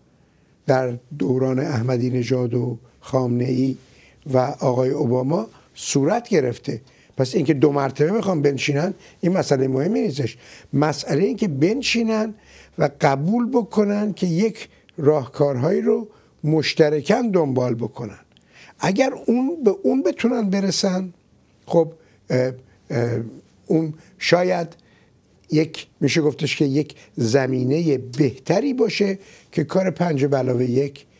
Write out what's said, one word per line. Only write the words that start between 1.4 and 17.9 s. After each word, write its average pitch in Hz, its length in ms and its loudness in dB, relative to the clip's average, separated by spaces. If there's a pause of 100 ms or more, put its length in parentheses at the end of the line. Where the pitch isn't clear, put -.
احمدی 127 500 -2
نژاد 123 440 -2
و 123 240 -2 (220)
خامنه‌ای 127 760 0 (580)
و 131 40 4
آقای 127 520 0
اوباما 135 580 0 (280)
صورت 185 540 0
گرفته. 131 520 -2 (360)
پس 127 180 0
اینکه 156 180 2
دو 143 180 4
مرتبه 143 400 0
بخوام 190 300 0
بنشینن، 139 520 0 (280)
این 175 120 2
مسئله 139 340 2
مهمی 156 340 0
نیستش. 139 360 -4 (360)
مسئله 147 500 0
این 233 140 0
که 220 100 0
بنشینن 220 880 0 (440)
و 147 120 2 (120)
قبول 170 480 2
بکنن 208 640 0
که - 140 -4
یک 185 420 -2 (280)
راهکارهایی 143 840 2
رو 233 260 0 (360)
مشترکاً 156 800 2 (120)
دنبال 127 420 0
بکنن. 113 440 -8 (600)